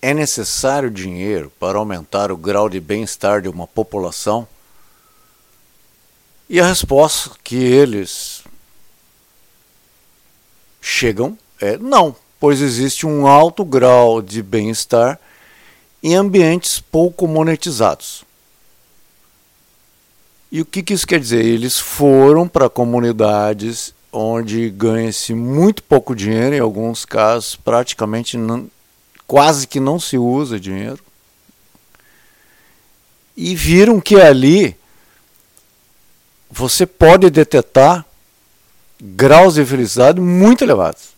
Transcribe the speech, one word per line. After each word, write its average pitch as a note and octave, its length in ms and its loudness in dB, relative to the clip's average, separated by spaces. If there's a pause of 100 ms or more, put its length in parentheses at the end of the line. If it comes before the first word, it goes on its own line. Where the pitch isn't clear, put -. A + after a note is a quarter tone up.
é C3+ 140 -4
necessário C3+ 760 -6
dinheiro F#2 680 -10
para F#2+ 200 -6
aumentar G2+ 520 -6
o F#2 60 -8
grau G2+ 320 -4
de F#2 120 -8
bem-estar G#2 600 -6
de F#2 60 -10
uma E2+ 180 -14
população? G#2+ 800 -8 (2000)
E F3+ 120 0
a F3 60 4
resposta D3+ 640 0 (120)
que - 140 -10
eles B2 880 -2 (2500)
chegam A#2+ 560 -4 (240)
é G#2 160 -4
não, G3+ 380 -2 (240)
pois C#3+ 220 0
existe C3+ 460 -4
um D3 200 -2
alto D#3 380 4
grau B2 580 2
de G2+ 200 -12
bem-estar A2+ 760 -2 (840)
em E3 120 -2
ambientes F3+ 680 0
pouco E3+ 460 -4
monetizados. D#3 1000 -4 (2250)
E D3+ 120 -8
o - 20 -4
que F#3+ 180 -10
que G3 120 -6
isso F3 120 -6
quer E3 140 -2
dizer? A#2 240 -2
Eles A#2 340 -2
foram C#3+ 680 4
pra C3 220 0
comunidades A2 1200 -4 (180)
onde A2+ 600 -6
ganha-se A2+ 640 -4
muito C#3 480 -2
pouco C3+ 320 0
dinheiro, A2 400 -2
em C#3+ 60 -2
alguns A2+ 440 -6
casos A2 520 -2
praticamente A#2 840 -6
não, A#2 320 -8 (580)
quase C#3 380 2
que - 120 -8
não C#3 220 -2
se - 160 -8
usa B2 420 -4
dinheiro, F#2+ 400 -10 (2500)
e F3 180 -6
viram F3+ 460 4
que G3+ 180 4
ali D3 560 6 (1800)
você C3 360 -4
pode F3+ 420 6
detectar D3+ 800 2 (920)
graus C3+ 560 6
de D3 120 0
felicidade B2+ 520 2
muito F#3 460 4
elevados. F#2+ 540 -2